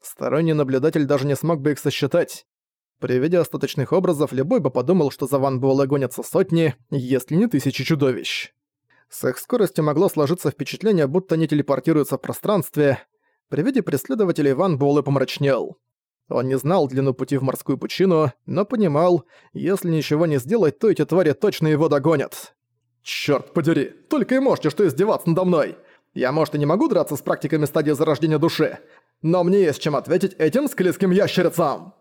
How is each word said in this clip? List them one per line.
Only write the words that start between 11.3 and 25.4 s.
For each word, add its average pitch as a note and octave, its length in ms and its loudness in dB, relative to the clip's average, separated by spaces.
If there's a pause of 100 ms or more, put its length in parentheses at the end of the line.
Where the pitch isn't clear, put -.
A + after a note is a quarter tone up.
они D#3+ 120 0
телепортируются C#3+ 720 0
в - 40 -8
пространстве. D3+ 760 0 (500)
При C#3 140 -2
виде G#3 180 0
преследователей E3 720 0
Ван E3 240 0
Буэлэ C#3+ 260 2
помрачнел. C3+ 760 0 (520)
Он B2 180 -2
не C3 100 0
знал D3+ 300 0
длину C3 260 0
пути C3 240 -2
в B2+ 40 0
морскую C3+ 360 -2
пучину, D#3+ 540 0 (140)
но D#3+ 180 -2
понимал, F3 600 2 (260)
если F3 380 -4
ничего D#3 380 0
не D3 100 0
сделать, D#3 400 0
то A3 120 2
эти D#3 140 0
твари D#3+ 280 2
точно D#3+ 360 0
его D#3 220 2
догонят. C#3+ 640 -2 (480)
«Черт - 520 -4
подери, D#3 320 0 (240)
только B3+ 260 0
и C4 40 2
можете A#3 300 0
что G#3 160 0
издеваться E3 440 0
надо E3+ 160 2